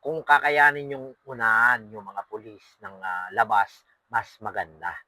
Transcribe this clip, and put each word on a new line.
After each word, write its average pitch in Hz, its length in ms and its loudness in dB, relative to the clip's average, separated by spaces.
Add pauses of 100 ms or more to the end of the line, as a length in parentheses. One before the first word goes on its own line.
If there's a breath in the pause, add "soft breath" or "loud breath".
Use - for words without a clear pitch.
Kung 156 200 -6
kakayanin 143 720 2
yung 131 320 -12
unahan 117 640 2
yung 107 160 -18
mga 101 240 -12
pulis 107 320 -14 (200)
ng, 98 200 -18
ah, 92 320 -8
labas, 107 520 0 (240)
mas 113 280 -4
maganda. 87 560 -8 (140)